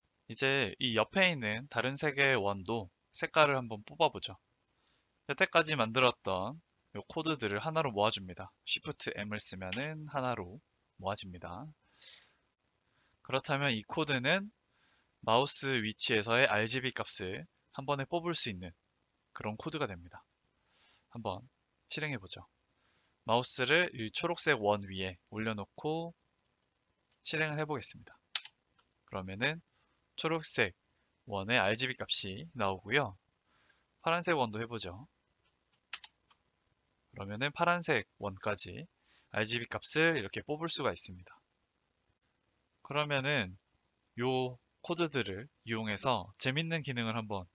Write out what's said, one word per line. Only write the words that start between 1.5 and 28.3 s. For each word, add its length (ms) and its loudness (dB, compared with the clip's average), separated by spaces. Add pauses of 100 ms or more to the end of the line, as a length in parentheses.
다른 260 0
색의 400 4
원도 540 0 (240)
색깔을 420 4
한번 280 -4
뽑아보죠. 540 0 (920)
여태까지 460 4
만들었던 840 2 (340)
요 120 -8
코드들을 500 -2
하나로 340 0
모아줍니다. 600 0 (160)
Shift 480 -4
M을 240 -4
쓰면은 720 -6
하나로 500 -4 (380)
모아집니다. 680 -8 (1600)
그렇다면 500 0
이 120 0
코드는 680 0 (680)
마우스 600 2
위치에서의 640 4
알지비 440 2
값을 560 -4 (240)
한 140 -10
번에 200 0
뽑을 280 -2
수 160 0
있는 220 -6 (600)
그런 240 -6
코드가 320 -4
됩니다. 360 -14 (840)
한번 300 -6 (500)
실행해보죠. 560 -6 (800)
마우스를 680 4
이 180 -6
초록색 500 2
원 220 4
위에 340 -4 (120)
올려놓고 840 -4 (1080)
실행을 360 0
해보겠습니다. 580 -6 (880)